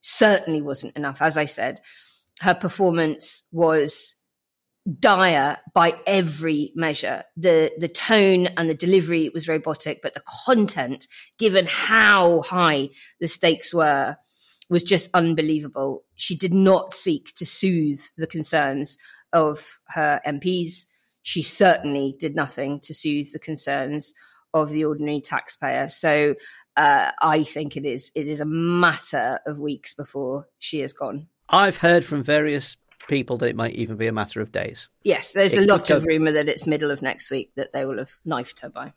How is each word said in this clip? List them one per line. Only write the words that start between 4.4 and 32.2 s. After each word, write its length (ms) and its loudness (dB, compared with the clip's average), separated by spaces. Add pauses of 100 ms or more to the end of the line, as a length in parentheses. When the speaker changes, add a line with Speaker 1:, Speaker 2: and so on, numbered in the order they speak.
Speaker 1:
dire 600 4 (160)
by 200 4 (120)
every 680 -2
measure. 480 -4 (140)
The, 420 4
the 100 -4
tone 680 4
and 120 -2
the 60 0
delivery 580 2
was 160 -8
robotic, 540 -6
but 120 -8
the 100 -16 (200)
content, 640 0 (320)
given 280 4
how 760 4
high 480 0 (300)
the 80 -4
stakes 440 0
were, 440 2 (520)
was 140 2
just 320 0
unbelievable. 880 0 (140)
She 200 -6
did 160 -2
not 420 4
seek 420 -4
to 100 -8
soothe 540 -2 (160)
the 100 -6
concerns 720 -4 (340)
of 460 0 (100)
her 360 -2
M 160 -4
Ps. 460 -4 (360)
She 200 -6
certainly 760 2
did 160 -6
nothing 460 -4
to 140 -12
soothe 380 -4
the 60 -10
concerns 760 -6 (400)
of 160 0
the 140 -2
ordinary 360 -4
taxpayer. 680 -6
So, 460 2 (420)
uh, 340 4 (100)
I 220 2
think 340 -8
it 80 -10
is, 300 -6
it 120 -6
is 140 -6
a 60 -4
matter 1000 0
of 120 -8
weeks 340 -8
before 560 -8 (100)
she 220 -8
is 140 -6
gone. 340 -10 (220)
Speaker 2:
I've 260 2
heard 280 4
from 180 -4